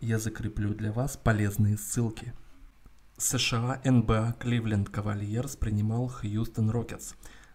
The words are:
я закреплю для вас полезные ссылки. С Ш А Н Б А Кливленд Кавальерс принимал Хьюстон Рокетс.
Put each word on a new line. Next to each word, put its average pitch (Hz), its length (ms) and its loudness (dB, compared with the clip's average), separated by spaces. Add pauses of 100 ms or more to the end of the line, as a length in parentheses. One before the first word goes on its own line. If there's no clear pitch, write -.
я 113 160 2
закреплю 104 560 -2
для 107 180 -4
вас 131 240 -2
полезные 104 600 4
ссылки. - 560 -4 (840)
С - 220 0
Ш - 180 0
А 123 260 0
Н 127 200 8
Б 110 160 4
А 113 160 2
Кливленд 113 560 0
Кавальерс 104 680 -4
принимал 110 520 0
Хьюстон 110 600 -2
Рокетс. - 460 -4 (400)